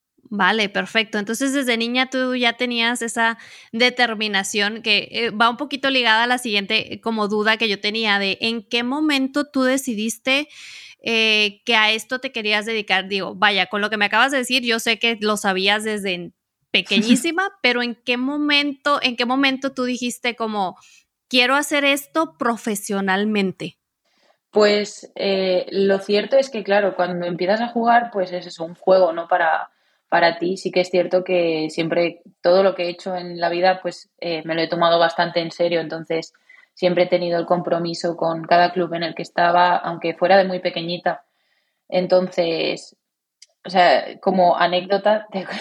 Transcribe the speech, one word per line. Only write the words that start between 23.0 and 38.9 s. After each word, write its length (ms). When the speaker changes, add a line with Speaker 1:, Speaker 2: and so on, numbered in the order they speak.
Speaker 2:
Pues, 640
eh, 560
lo 300
cierto 360
es 140
que, 140
claro, 320
cuando 300
empiezas 340
a 80
jugar, 440
pues 200
es 140
eso, 180
un 100
juego, 380
¿no? 160
Para, 420
para 300
ti. 180
Sí 160
que 80
es 100
cierto 340
que 460
siempre 520
todo 220
lo 100
que 100
he 60
hecho 260
en 220
la 100
vida, 320
pues, 300
eh, 240
me 120
lo 60
he 60
tomado 300
bastante 420
en 120
serio. 280
Entonces, 540
siempre 300
he 40
tenido 300
el 80
compromiso 680
con 280
cada 280
club 220